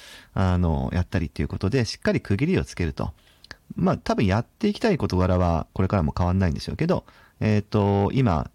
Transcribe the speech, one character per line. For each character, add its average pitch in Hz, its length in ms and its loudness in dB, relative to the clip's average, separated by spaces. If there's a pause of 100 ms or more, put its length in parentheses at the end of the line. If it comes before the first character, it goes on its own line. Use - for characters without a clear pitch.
(360)
あ 92 240 2
の 76 320 0
ー、 - 40 -4
や 90 60 2
っ - 60 -4
た - 100 -4
り 82 80 0
っ - 40 -6
て - 120 -6
い 73 40 0
う - 20 -2
こ - 100 -6
と 95 140 -2
で、 127 140 0
し - 100 -8
っ - 60 -18
か 320 100 0
り 165 100 0
区 101 160 -2
切 135 80 -2
り 175 140 0
を 73 40 0
つ - 120 -10
け 87 100 -2
る 78 80 -2
と。 - 200 -6 (640)
ま 180 160 2
あ、 - 40 -2
多 - 180 -4
分 180 100 2
や 95 140 2
っ 120 60 -2
て - 220 -4
い 208 60 2
き - 60 -14
た 226 120 2
い 160 60 2
事 101 180 -2
柄 90 220 2
は 87 340 2
こ - 100 -4
れ 95 60 2
か 107 80 0
ら 92 80 2
も 71 140 0
変 90 100 2
わ 90 60 2
ん 95 60 2
な 92 100 2
い - 20 2
ん - 20 -2
で 69 60 -6
し - 100 -10
ょ - 40 -6
う - 20 -6
け 160 120 -2
ど、 175 180 -2 (340)
え 107 200 2
ー - 20 2
と、 101 520 2
今、 92 420 0